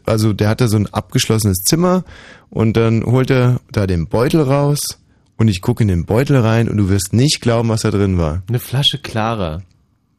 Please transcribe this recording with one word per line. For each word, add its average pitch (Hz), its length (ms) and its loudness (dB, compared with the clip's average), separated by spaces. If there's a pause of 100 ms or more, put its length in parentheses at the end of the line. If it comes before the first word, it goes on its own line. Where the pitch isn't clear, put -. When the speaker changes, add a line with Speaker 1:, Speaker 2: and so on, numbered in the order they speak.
Speaker 1:
also 107 280 0
der 104 160 0
hatte 113 180 0
so 107 80 0
ein 104 180 0
abgeschlossenes 107 640 0 (100)
Zimmer 180 360 2 (460)
und 110 260 0
dann 113 300 2
holt 127 260 0
er 123 300 2 (100)
da 101 160 0
den 87 200 -2
Beutel 151 340 0
raus 143 380 0 (580)
und 110 100 4
ich 92 160 0
guck - 180 0
in 110 60 4
den 87 180 0
Beutel 135 320 2
rein 113 320 2
und 101 80 -2
du 104 120 2
wirst 98 240 -2
nicht 131 280 2
glauben, 117 280 0
was 110 120 -2
da 113 80 0
drin 98 300 0
war. 82 280 -2
Speaker 2:
Eine 120 120 -4
Flasche 143 400 -2
Clara. 104 640 -6 (560)